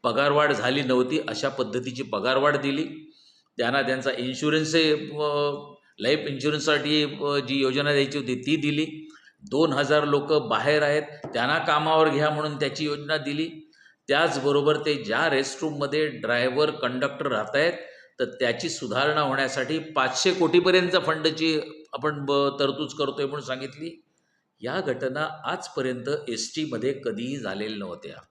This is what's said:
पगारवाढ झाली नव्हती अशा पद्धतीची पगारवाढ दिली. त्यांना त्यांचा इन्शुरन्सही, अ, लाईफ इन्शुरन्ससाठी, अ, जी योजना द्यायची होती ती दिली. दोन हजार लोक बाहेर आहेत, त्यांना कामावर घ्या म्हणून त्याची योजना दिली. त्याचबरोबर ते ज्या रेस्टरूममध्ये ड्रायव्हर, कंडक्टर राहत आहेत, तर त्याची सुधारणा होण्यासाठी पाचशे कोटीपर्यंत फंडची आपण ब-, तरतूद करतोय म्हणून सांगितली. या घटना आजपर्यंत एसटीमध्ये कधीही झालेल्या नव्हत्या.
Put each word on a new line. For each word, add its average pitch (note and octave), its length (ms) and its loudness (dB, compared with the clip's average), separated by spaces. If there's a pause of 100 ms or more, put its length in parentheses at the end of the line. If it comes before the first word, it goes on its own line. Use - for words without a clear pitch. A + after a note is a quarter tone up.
पगारवाढ C#3+ 500 4
झाली C3 280 0
नव्हती B2+ 460 2
अशा B2 220 -2
पद्धतीची B2 540 -4
पगारवाढ C3 540 2
दिली. C#3 560 -4 (440)
त्यांना B2+ 240 2
त्यांचा C3 360 0
इन्शुरन्सही, D#3 760 2 (180)
अ, D3 400 0 (480)
लाईफ C3+ 200 2
इन्शुरन्ससाठी, D3 840 0
अ, C#3+ 340 -2
जी C3+ 240 -2
योजना C#3 300 2
द्यायची C#3 260 2
होती C3 180 -2
ती C#3+ 200 0
दिली. D3 540 -2 (400)
दोन D3 240 2
हजार C#3+ 300 4
लोक C#3+ 300 2
बाहेर D3 500 2
आहेत, D3 180 2 (320)
त्यांना B2+ 240 0
कामावर D#3 520 4
घ्या D3 200 2
म्हणून D3+ 260 -2
त्याची C#3+ 300 -2
योजना D3 320 -2
दिली. D3 540 -6 (360)
त्याचबरोबर C#3+ 760 4
ते D3 180 0
ज्या B2 260 2
रेस्टरूममध्ये C#3+ 800 0
ड्रायव्हर, B2+ 640 0
कंडक्टर B2+ 560 -2
राहत A2 280 -2
आहेत, D#3 180 4 (460)
तर B2+ 60 2
त्याची A#2+ 440 -2
सुधारणा C#3+ 520 0
होण्यासाठी C3+ 580 0
पाचशे D3+ 540 0
कोटीपर्यंत F3+ 720 4
फंडची D#3 560 0 (320)
आपण D3 320 -4
ब-, C#3 340 2
तरतूद C#3 400 0
करतोय C#3 260 -2
म्हणून C#3 200 -6
सांगितली. C#3+ 580 -10 (560)
या C#3 220 -4
घटना C#3+ 640 -4
आजपर्यंत B2+ 680 -4 (180)
एसटीमध्ये B2 760 -4
कधीही A#2+ 340 -6
झालेल्या G#2 400 -6
नव्हत्या. F2 520 -12